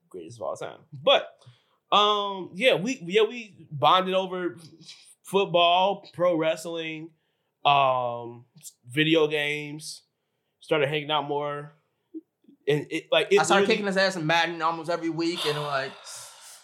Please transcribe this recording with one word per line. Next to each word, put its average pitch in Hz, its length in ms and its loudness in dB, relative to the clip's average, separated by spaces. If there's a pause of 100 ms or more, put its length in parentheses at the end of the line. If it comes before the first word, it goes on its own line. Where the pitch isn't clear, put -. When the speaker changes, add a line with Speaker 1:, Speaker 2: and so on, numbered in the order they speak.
(100)
Speaker 1:
greatest 90 280 -16
of 101 40 -12
all 69 140 -6
time. 92 220 -12 (140)
But, 175 340 2 (640)
um, 202 640 0
yeah, 220 200 2
we, 196 320 -4
yeah, 196 160 2
we 220 480 -6
bonded 170 440 4
over 180 440 -4 (640)
football, 180 880 2
pro 175 240 2
wrestling, 160 720 -4 (560)
um, 123 800 2 (420)
video 156 400 2
games, 147 760 -6 (580)
started 147 300 0
hanging 151 200 -4
out 143 160 0
more. 147 460 -6 (920)
And 143 240 0
it, 160 200 -6
like, 160 200 2
it 196 100 6
Speaker 2:
I - 40 4
started 202 180 6
Speaker 1:
really 208 140 2
Speaker 2:
kicking 208 100 -4
his 190 100 -2
ass 190 200 0
in 156 100 -4
Madden 165 340 0
almost 160 300 -4
every 165 180 -2
week, 165 380 -4
and, 147 160 -2
like, 139 300 -4 (720)